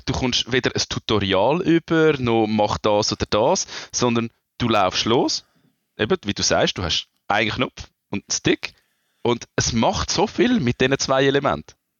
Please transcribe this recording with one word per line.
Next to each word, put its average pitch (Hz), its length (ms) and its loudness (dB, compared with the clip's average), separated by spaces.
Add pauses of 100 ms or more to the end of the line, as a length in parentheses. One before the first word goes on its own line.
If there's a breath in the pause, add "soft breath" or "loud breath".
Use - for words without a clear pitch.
du 139 80 -2
kommst 120 380 -2
weder 127 240 0
ein 104 140 -2
Tutorial 104 720 0
über, 160 580 2
noch 113 280 2
mach 104 320 0
das 104 340 2
oder - 160 -4
das, 131 380 2 (260 loud breath)
sondern 117 360 0 (280)
du 120 100 -2
laufst 101 380 2
los. 135 400 0 (520)
Eben, 175 280 0
wie 101 80 -2
du 92 100 -6
sagst, 92 340 0
du 104 60 -6
hast - 240 -4 (200)
einen 107 240 0
Knopf - 360 -6 (220)
und 98 180 -8
einen - 80 -8
Stick. - 380 -2 (480)
Und 117 240 -2 (100)
es - 160 -2
macht 143 400 -2
so 185 160 0
viel 233 320 0
mit 120 220 0
diesen 131 180 2
zwei 135 260 2
Elementen. 135 500 -2 (240)